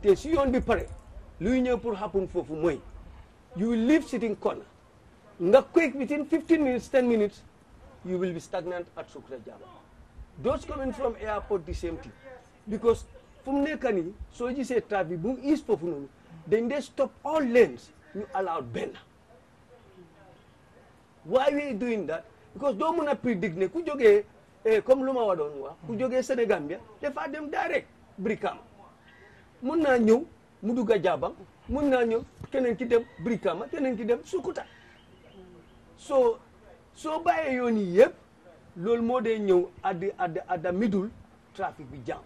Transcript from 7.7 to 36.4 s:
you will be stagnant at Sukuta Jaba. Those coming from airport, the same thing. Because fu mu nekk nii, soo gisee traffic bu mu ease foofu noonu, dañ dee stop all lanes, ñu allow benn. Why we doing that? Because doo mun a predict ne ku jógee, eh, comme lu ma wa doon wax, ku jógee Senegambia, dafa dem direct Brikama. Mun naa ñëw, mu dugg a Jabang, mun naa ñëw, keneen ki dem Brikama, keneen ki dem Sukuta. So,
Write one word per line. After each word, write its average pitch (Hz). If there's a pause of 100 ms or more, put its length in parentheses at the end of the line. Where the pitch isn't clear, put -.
you 180
will 180
be 165
stagnant 175 (100)
at 160
Sukuta 131
Jaba. 110 (800)
Those 277
coming 269
from 226
airport, 208
the 175
same 170
thing. - (560)
Because 214 (400)
fu 269
mu 277
nekk 302 (100)
nii, 175 (200)
soo 240
gisee 247
traffic 185
bu 247
mu -
ease 277
foofu 170
noonu, 143 (400)
dañ 226
dee 277
stop - (120)
all 302
lanes, 226 (240)
ñu 202
allow 180
benn. 120 (2250)
Why 254
we 285
doing 208
that? 160 (280)
Because 247
doo 311
mun 330
a 285
predict 202
ne 190
ku 330
jógee, 226 (400)
eh, 220
comme 262
lu 269
ma 247
wa 196
doon 147
wax, 143 (100)
ku 233
jógee 254
Senegambia, 196 (200)
dafa 294
dem 302
direct 349 (300)
Brikama. 196 (1000)
Mun 302
naa 262
ñëw, 226 (380)
mu 220
dugg 233
a 214
Jabang, 175 (340)
mun 285
naa 254
ñëw, 233 (280)
keneen 247
ki 254
dem 233 (200)
Brikama, 196
keneen 262
ki 214
dem 240
Sukuta. 359 (1300)
So, 247 (560)